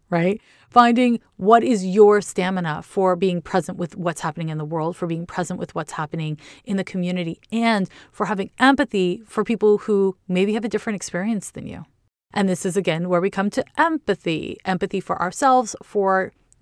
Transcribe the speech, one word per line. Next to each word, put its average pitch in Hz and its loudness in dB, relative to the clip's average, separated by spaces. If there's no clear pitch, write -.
right? 180 0
Finding 240 4
what 226 6
is 214 0
your 208 6
stamina 180 -4
for 185 0
being 175 0
present - -4
with 170 -8
what's 170 -6
happening 165 -6
in 156 -6
the 156 -6
world, 160 -4
for 180 -8
being 170 -6
present 180 -6
with - -10
what's 165 -8
happening 156 -6
in 196 -4
the 190 -2
community, 180 -6
and 220 0
for - -4
having 196 -4
empathy 226 2
for - -4
people 208 2
who 196 0
maybe 190 2
have 214 -2
a 240 -6
different 214 -4
experience 196 -6
than - -12
you. - -14
And 202 2
this 185 -2
is, 185 -4
again, 175 0
where 175 2
we 190 0
come 196 -2
to - -2
empathy. 202 -2
Empathy 185 -2
for - -4
ourselves, 247 2
for 190 0